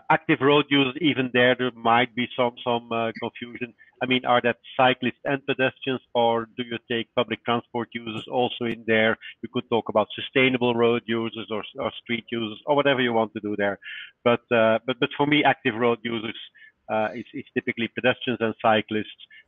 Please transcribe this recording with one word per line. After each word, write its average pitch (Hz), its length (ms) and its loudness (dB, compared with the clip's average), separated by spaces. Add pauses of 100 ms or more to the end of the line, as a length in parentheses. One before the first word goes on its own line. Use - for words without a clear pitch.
active 160 300 2
road 143 300 4
users, 139 320 2
even 131 320 0
there, 123 240 4
there 123 140 -2
might 117 440 2
be 120 120 -4 (100)
some, 123 160 0 (100)
some, 120 280 -2
uh, 113 280 -2
confusion. 120 540 -10 (280)
I 127 40 -2
mean, 127 200 0
are 123 180 4
that 120 140 0 (200)
cyclists 127 480 2
and 139 200 -4
pedestrians, 131 540 -4 (140)
or 117 420 2
do 123 80 -8
you 117 140 -8 (120)
take 117 260 -4
public 113 280 -2
transport 117 500 -4
users 117 380 -10
also 123 340 -2
in 113 220 -6
there? 110 300 4 (240)
You - 100 -12
could - 180 -4
talk 113 200 0
about 107 260 2
sustainable 123 600 0
road 117 300 2
users 113 440 -4
or, 104 140 -6 (160)
or 101 120 -4 (100)
street 113 300 -6
users 110 340 -6
or 147 100 2
whatever 139 260 2
you 120 100 2
want 113 220 0
to 107 80 -8
do 104 160 -4
there. 101 200 0 (460)
But, 120 180 4 (100)
uh, 113 340 4
but, 127 160 -4
but 139 160 0
for 143 80 2
me, 147 180 2
active 131 320 0
road 117 280 0
users, 117 340 -6 (520)
uh, 110 240 -2
is, 117 200 -12
is 143 100 -12 (100)
typically 113 400 -4
pedestrians 123 460 -2
and 110 220 0
cyclists 107 460 0 (400)